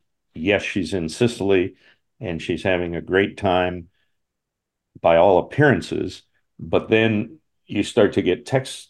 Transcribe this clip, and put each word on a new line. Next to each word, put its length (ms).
yes, 300
she's 300
in 140
Sicily 680
and 220
she's 220
having 320
a 60
great 360
time 520
by 160
all 200
appearances, 840
but 320
then 480
you 180
start 300
to 80
get 240
texts 440